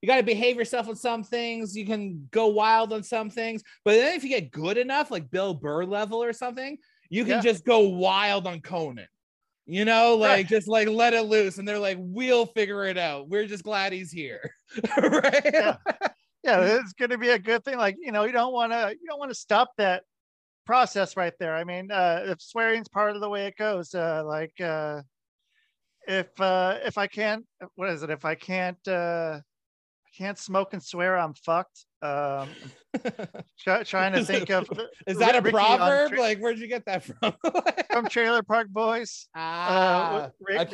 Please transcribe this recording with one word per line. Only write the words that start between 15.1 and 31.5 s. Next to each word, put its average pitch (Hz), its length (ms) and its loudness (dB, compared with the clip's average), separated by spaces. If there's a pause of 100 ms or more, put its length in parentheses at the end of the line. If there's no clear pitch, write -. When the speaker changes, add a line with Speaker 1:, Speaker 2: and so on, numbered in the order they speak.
Speaker 2:
Yeah. 320 240 2 (640)
Yeah, 214 380 4
it's 196 120 -10
gonna 247 240 -2
be 240 120 0
a 233 100 4
good 226 240 0
thing. 269 140 -6
Like, 202 240 0
you 285 100 -10
know, 208 140 2
you 247 80 -2
don't 247 200 2
wanna, 233 380 0
you 330 160 -14
don't 294 120 -8
wanna 269 160 -8
stop 220 420 2
that 185 260 2 (640)
process 226 500 2
right 175 240 -2
there. 160 160 -4
I 165 80 -4
mean, 180 280 -10
uh, 180 340 2
if 180 160 -6
swearing's 226 480 -2
part 208 260 0
of 202 60 -10
the 208 80 -4
way 202 180 -4
it 196 100 -10
goes, 202 380 -4
uh, 165 300 -2
like, 156 340 -8
uh, 156 420 -4 (1080)
if, 190 200 -4 (140)
uh, 185 440 2
if 214 120 -6
I 202 100 0
can't, 214 380 -4 (300)
what 185 140 -6
is 156 140 -6
it? 151 60 -6
If 151 160 -6
I 156 100 -2
can't, 180 520 -6
uh, 170 520 -4 (680)
I - 120 -20
can't 196 200 -8
smoke 196 360 -4
and 180 100 -10
swear, 185 340 0
I'm 160 160 -2
fucked. - 520 -4 (160)